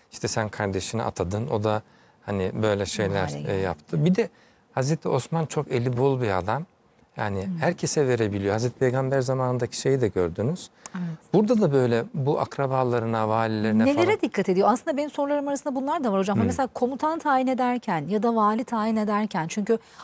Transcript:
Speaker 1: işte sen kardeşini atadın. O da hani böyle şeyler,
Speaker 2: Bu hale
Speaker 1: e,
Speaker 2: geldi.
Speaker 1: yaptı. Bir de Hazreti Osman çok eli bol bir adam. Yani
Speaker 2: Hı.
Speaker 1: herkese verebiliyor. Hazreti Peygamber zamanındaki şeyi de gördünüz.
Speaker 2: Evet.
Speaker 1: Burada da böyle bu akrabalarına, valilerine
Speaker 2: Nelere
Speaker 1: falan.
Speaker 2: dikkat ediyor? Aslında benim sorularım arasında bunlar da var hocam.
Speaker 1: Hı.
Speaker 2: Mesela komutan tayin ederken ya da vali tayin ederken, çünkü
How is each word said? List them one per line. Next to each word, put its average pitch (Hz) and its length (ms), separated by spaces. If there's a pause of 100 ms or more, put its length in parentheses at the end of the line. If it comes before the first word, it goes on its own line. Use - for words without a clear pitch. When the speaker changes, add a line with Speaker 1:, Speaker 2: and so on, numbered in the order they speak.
(120)
Speaker 1:
işte - 160
sen 107 220
kardeşini 101 540
atadın. 98 440
O 107 160
da 107 180 (440)
hani 98 260 (100)
böyle 101 240
şeyler, 98 420
Speaker 2:
Bu - 60
hale 73 60
Speaker 1:
e, - 20
Speaker 2:
geldi. 95 200
Speaker 1:
yaptı. 147 440
Bir 185 100
de - 140 (420)
Hazreti 135 380
Osman 156 360
çok - 260
eli 123 260
bol 131 240
bir 98 160
adam. 110 280 (520)
Yani 101 280
Speaker 2:
Hı. 101 40 (100)
Speaker 1:
herkese 151 480
verebiliyor. 101 460
Hazreti 120 260
Peygamber 131 420
zamanındaki 127 560
şeyi 135 240
de 113 60
gördünüz. 95 640 (260)
Speaker 2:
Evet. 170 220 (160)
Speaker 1:
Burada 214 280
da 165 120
böyle 120 400
bu 143 260
akrabalarına, 120 920
valilerine 110 560
Speaker 2:
Nelere 294 200
Speaker 1:
falan. 415 160
Speaker 2:
dikkat 202 280
ediyor? 190 220
Aslında 254 260
benim 285 120
sorularım 285 380
arasında 285 280
bunlar 277 280
da 226 80
var 196 80
hocam. 196 200
Speaker 1:
Hı. 208 40
Speaker 2:
Mesela 240 240
komutan 285 520
tayin 262 280
ederken 240 600
ya 202 160
da 233 120
vali 220 280
tayin 220 320
ederken, 208 520
çünkü 214 300 (260)